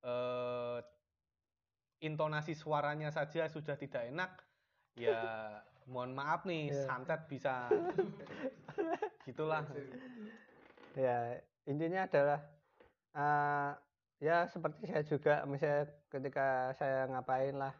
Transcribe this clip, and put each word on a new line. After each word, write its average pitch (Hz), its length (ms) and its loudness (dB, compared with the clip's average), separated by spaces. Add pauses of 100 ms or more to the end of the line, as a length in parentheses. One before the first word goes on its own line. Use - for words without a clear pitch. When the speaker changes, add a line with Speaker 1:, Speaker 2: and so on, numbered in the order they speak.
Speaker 1:
eh, 123 760 -2 (1200)
intonasi 156 500 0
suaranya 151 560 0
saja 156 380 0
sudah 151 320 -4
tidak 131 260 -4
enak, 165 400 -6 (480)
ya 117 240 2 (560)
Speaker 2:
<laughs> - 160 -20
Speaker 1:
mohon 127 240 -4
maaf 147 320 0
nih, 160 240 0
Speaker 2:
Iya. 139 160 0
Speaker 1:
santet 135 400 -2
bisa. 127 460 -2
Speaker 2:
<laughs> - 1500 -2
Speaker 1:
Gitulah. 156 400 -2 (1300)
Speaker 2:
Ya, 120 460 2 (260)
intinya 165 400 0
adalah, 147 400 6 (680)
eh, 147 560 4 (500)
ya 170 240 4
seperti 160 400 -4
saya - 180 0
juga, 151 320 4 (100)
misalnya 143 420 2 (220)
ketika 135 380 -2 (280)
saya 135 320 0
ngapain 131 480 0
lah 135 260 -4